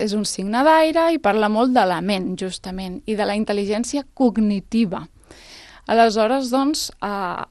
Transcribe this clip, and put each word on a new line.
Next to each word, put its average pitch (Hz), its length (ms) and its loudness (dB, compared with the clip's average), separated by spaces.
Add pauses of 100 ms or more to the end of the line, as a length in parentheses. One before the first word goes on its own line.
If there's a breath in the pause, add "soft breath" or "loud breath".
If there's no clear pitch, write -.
és 208 120 -2
un 208 120 -2
signe 208 400 -4
d'aire 320 480 4
i 311 80 -2
parla 214 280 2
molt 240 240 2
de 233 160 4
la 170 120 -2
ment, 185 360 -2
justament, 185 640 -10 (100)
i 214 80 -2
de 208 80 0
la 202 120 -2
intel·ligència 214 760 -2
cognitiva. 208 920 0 (840 loud breath)
Aleshores, 226 640 2
doncs, 269 360 0 (120)
eh, 196 500 -6